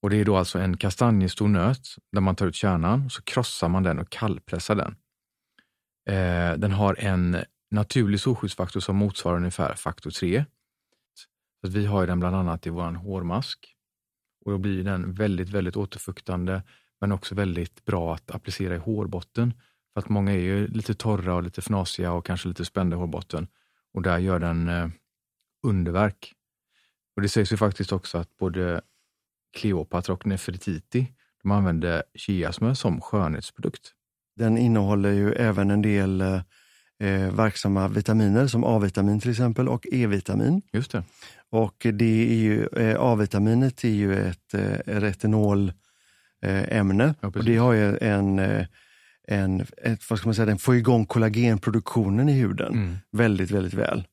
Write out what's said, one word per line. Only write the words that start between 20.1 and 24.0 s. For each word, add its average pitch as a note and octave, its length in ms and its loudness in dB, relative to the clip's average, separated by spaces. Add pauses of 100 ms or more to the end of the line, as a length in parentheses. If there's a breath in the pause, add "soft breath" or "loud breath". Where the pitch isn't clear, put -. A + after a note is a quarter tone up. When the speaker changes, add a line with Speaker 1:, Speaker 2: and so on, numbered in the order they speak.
Speaker 1:
är F#2+ 60 2
ju G2 280 0
lite A2 280 -4
torra F#2 400 -2
och F2 80 -2
lite F2+ 180 -8
fnasiga F2+ 520 -2
och F2 140 -4
kanske F2+ 220 -4
lite F2 160 -6
spända F2+ 320 -2
i - 20 -4
hårbotten. E2+ 500 -6 (460)
Och F#2 80 -6